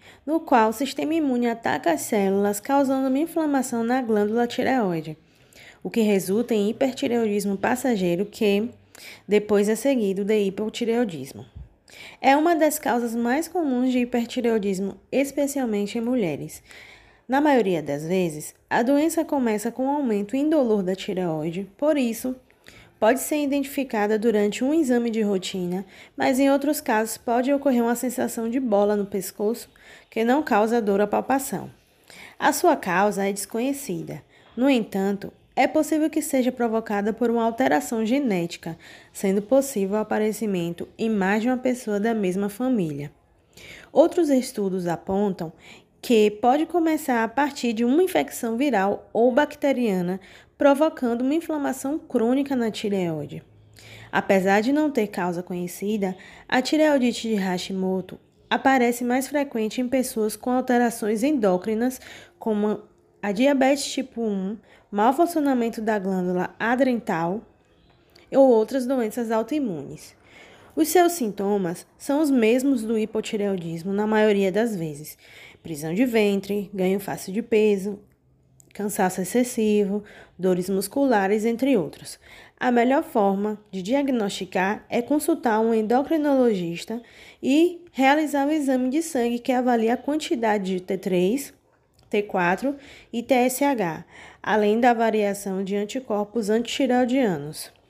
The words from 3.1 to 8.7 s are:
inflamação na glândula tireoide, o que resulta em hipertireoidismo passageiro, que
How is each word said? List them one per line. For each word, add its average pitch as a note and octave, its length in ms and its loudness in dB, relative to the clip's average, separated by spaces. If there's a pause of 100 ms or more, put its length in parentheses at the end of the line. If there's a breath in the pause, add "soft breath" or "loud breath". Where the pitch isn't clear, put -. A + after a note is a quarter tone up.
inflamação C#4+ 640 -2
na B3 200 0
glândula A3 440 0
tireoide, F#3+ 680 -2 (680 loud breath)
o F#3 60 -8
que A3+ 140 0
resulta G#3 520 2
em G3+ 140 2
hipertireoidismo A#3 880 0
passageiro, G3+ 680 0
que G#3 420 0 (580 loud breath)